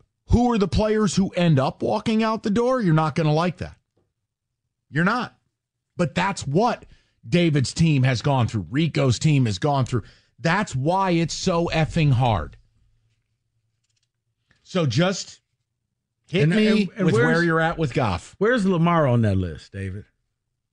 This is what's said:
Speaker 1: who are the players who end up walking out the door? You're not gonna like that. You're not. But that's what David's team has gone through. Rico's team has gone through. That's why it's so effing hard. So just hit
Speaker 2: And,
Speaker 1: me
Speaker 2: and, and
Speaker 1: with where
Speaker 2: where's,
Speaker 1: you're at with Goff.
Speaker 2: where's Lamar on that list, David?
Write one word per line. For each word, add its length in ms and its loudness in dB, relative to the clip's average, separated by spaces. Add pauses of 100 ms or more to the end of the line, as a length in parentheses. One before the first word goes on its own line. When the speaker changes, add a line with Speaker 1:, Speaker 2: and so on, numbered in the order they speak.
(280)
Speaker 1:
who 240 2
are 60 2
the 100 0
players 480 0
who 140 0
end 280 2
up 240 -2
walking 400 -2
out 200 -4
the 80 -2
door? 300 0
You're 140 2
not 200 2
gonna 180 0
like 260 -2
that. 180 -12 (1120)
You're 140 0
not. 320 -2 (600)
But 180 -2
that's 320 -4
what 400 -2 (420)
David's 460 0
team 300 2
has 180 0
gone 260 0
through. 220 -6
Rico's 480 0
team 280 2
has 120 -4
gone 260 -2
through. 180 -4 (360)
That's 360 -2
why 380 0
it's 220 0
so 380 -2
effing 400 0
hard. 440 0 (2000)
So 240 -2
just 540 -2 (840)
hit 180 0
Speaker 2:
And, 100 2
Speaker 1:
me 140 2
Speaker 2:
and, 280 2
and 100 0
Speaker 1:
with 80 2
where 120 4
Speaker 2:
where's, 180 2
Speaker 1:
you're 160 2
at 180 -2
with 140 -2
Goff. 460 -2
Speaker 2:
where's 260 0
Lamar 420 2
on 160 2
that 140 2
list, 360 -6
David? 320 -10 (680)